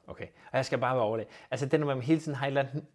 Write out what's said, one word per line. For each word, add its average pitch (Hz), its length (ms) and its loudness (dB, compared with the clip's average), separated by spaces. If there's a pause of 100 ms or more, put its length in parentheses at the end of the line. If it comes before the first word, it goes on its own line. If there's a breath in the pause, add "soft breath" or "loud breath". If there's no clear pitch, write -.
Okay. - 200 -12
"Og - 300 -6
jeg 131 80 2
skal 131 120 0
bare 127 180 2
være 123 80 4
overlæge." 110 260 -2 (220 loud breath)
Altså, 131 140 -2
den, 151 140 4
når 147 80 0
man 131 140 0
hele 151 200 4
tiden 156 140 -6
har 131 100 -4
et - 20 2
eller 139 160 2
andet, 131 320 -6